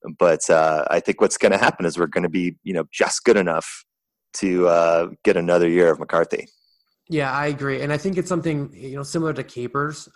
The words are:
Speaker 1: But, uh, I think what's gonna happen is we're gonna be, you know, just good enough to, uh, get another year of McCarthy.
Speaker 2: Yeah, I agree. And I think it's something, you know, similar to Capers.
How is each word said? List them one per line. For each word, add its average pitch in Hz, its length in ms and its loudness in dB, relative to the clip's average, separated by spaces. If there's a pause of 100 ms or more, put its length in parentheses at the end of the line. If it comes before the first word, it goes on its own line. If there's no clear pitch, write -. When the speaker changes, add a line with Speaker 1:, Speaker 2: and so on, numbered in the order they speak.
(180)
Speaker 1:
But, 82 320 2
uh, 78 400 4
I 85 100 0
think - 220 -2
what's - 160 2
gonna 98 180 4
happen 107 300 0
is 82 120 -4
we're 85 100 0
gonna 90 200 -2
be, 85 340 -4
you 95 120 -8
know, 80 180 -2
just - 320 -2
good 110 140 6
enough 85 480 -4 (480)
to, 90 340 2
uh, 85 400 2 (160)
get 92 140 4
another 87 300 2
year 85 220 4
of 73 80 0
McCarthy. - 480 -2 (600)
Speaker 2:
Yeah, 143 240 -4
I 143 160 -2
agree. 135 340 -4
And 143 100 -4
I 151 60 -2
think 190 180 -4
it's 180 120 -4
something, 156 440 -4
you 135 240 -14
know, 143 60 -10
similar 160 320 -4
to 127 80 -8
Capers. 143 720 -8